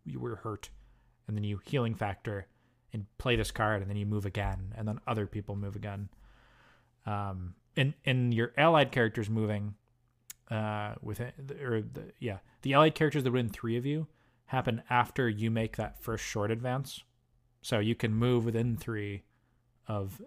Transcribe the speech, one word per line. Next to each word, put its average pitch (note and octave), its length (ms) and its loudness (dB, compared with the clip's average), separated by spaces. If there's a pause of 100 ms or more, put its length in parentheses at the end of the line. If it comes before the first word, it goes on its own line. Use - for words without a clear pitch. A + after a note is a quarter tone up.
you C3 160 -8
were A#2+ 160 -6
hurt, - 320 -8 (580)
and G#2 100 -4
then G#2 80 -2
you G#2 200 -2
healing A#2 300 0
factor G2+ 520 -6 (460)
and G#2 140 -8 (100)
play A#2+ 200 2
this A2 140 0
card, G#2+ 300 2
and G2 100 -4
then G2+ 60 -4
you G#2 80 -2
move G#2 220 0
again, G2 500 -4
and A2 100 -6
then G#2+ 200 -4
other A2 200 -2
people G#2 300 -8
move G2+ 200 -6
again. G2+ 340 -8 (960)
Um, G2 480 -4 (200)
and, C#3+ 200 2 (100)
and B2 300 2
your A#2 240 2
allied D3+ 340 6
characters A2+ 380 2
moving, G#2 440 0 (760)
uh, G#2+ 500 -4
with G#2 200 -6
it, B2 120 -6 (300)
or A#2 180 0
the, A#2 220 -8 (160)
yeah, G#2+ 200 -6 (220)
the C3+ 140 0
allied D3+ 200 10
characters D3+ 300 2
that B2+ 60 4
were B2 80 4
in A#2+ 100 2
three A#2 300 -2
of B2+ 80 -4
you D3+ 200 -2 (380)
happen B2+ 460 0
after B2 400 2
you A2 200 0
make A2+ 280 0
that - 240 -6
first A2+ 200 -4
short G#2+ 280 -2
advance. B2+ 520 -4 (600)
So A#2 160 0
you A2 160 2
can A2+ 180 0
move A#2 320 4
within A#2 320 0
three G#2 460 -6 (680)
of G2+ 380 -4